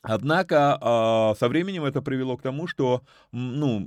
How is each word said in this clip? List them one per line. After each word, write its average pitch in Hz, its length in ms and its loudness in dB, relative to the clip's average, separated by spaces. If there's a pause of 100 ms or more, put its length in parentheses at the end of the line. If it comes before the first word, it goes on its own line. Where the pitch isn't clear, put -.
Однако, 147 760 2
а, 113 580 2
со 120 100 2
временем 170 360 -2
это 139 160 -2
привело 131 360 -4
к - 60 -20
тому, 143 240 -6
что, 127 360 0 (300)
м, 123 260 -6
ну, 135 280 0